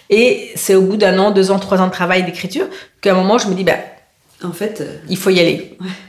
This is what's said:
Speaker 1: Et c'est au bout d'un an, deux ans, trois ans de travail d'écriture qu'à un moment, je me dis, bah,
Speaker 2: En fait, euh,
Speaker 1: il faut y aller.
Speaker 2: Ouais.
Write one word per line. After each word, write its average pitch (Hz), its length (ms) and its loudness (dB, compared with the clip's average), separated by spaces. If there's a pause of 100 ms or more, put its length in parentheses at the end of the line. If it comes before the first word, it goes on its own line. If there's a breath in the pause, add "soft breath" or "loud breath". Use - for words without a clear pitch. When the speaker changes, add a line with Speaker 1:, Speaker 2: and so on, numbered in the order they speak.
Speaker 1:
Et 214 480 2
c'est - 180 0
au 190 80 6
bout 190 140 0
d'un 190 220 2
an, 202 140 2
deux 190 180 2
ans, 196 80 2
trois 185 240 0
ans 185 40 2
de 185 60 -4
travail 185 320 0
d'écriture 185 420 -6 (360 loud breath)
qu'à 196 100 2
un - 20 2
moment, 185 220 2
je 247 100 -2
me 190 80 -2
dis, 190 100 -4
bah, 165 120 0 (680)
Speaker 2:
En 175 100 -8
fait, - 280 -8
euh, - 160 -12 (140)
Speaker 1:
il 185 80 -4
faut - 100 -2
y 185 100 4
aller. - 420 0
Speaker 2:
Ouais. 185 80 -10 (200 loud breath)